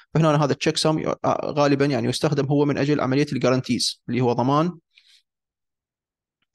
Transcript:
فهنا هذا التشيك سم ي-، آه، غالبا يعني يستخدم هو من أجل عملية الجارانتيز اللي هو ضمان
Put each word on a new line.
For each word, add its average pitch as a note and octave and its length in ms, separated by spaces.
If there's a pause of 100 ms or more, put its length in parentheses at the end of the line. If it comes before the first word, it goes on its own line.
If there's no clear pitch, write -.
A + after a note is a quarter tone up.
(140)
فهنا D#3 300
هذا C3 80
التشيك - 240
سم D#3 220
ي-، - 80
آه، - 520
غالبا C#3+ 260
يعني A#2+ 240
يستخدم C#3+ 380
هو D3 180
من C#3+ 140
أجل C#3+ 220
عملية C3+ 320
الجارانتيز B2+ 760
اللي B2 120
هو A#2+ 120
ضمان D3 460 (1800)